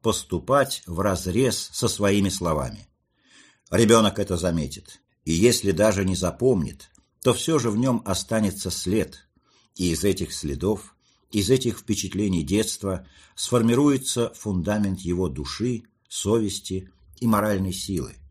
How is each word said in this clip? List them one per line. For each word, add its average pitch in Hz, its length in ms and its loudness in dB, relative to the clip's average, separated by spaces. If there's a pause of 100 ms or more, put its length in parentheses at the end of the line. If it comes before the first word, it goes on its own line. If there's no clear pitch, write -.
поступать 139 840 0
вразрез 95 840 -2
со 120 140 -2
своими 101 420 2
словами. 78 580 -4 (840)
Ребёнок 110 480 6
это 95 180 -2
заметит, 82 640 -4 (260)
и 80 60 -2
если 98 400 4
даже 98 340 2
не 95 100 0
запомнит, 92 760 -2 (320)
то 123 140 4
всё 160 240 0
же 117 100 0
в 104 80 0
нём 123 260 0
останется 98 680 -2
след, - 560 -4 (480)
и 90 160 0
из 80 120 -2
этих 95 300 0
следов, 82 600 -6 (360)
из 104 200 0
этих 131 260 2
впечатлений 95 680 -2
детства 98 600 -2 (300)
сформируется 123 1000 2
фундамент 98 680 -2
его 87 280 -2
души, 101 540 -6 (260)
совести 98 800 -2 (300)
и 120 80 0
моральной 101 460 0
силы. 78 420 -6 (160)